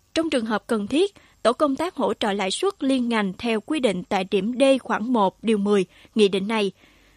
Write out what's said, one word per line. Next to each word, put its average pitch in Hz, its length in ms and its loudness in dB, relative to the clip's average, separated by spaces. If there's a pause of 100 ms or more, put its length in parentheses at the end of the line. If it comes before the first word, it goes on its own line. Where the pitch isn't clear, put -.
(140)
Trong 330 160 -2
trường 240 160 -2
hợp 220 220 -4
cần 214 200 -2
thiết, 330 260 0 (300)
tổ 233 100 4
công 277 220 0
tác 330 200 -6
hỗ 202 180 0
trợ 214 200 -2
lãi 196 180 -2
suất 381 320 -4
liên 262 260 2
ngành 208 280 0
theo 226 240 -2
quy 302 180 -4
định 190 240 0
tại 190 200 -2
điểm 202 360 -2
D 269 40 2 (180)
khoản 226 320 -4
một 202 300 0
điều 220 140 2
mười 202 280 2 (300)
nghị 208 120 6
định 190 200 -2
này, 208 240 -2 (460)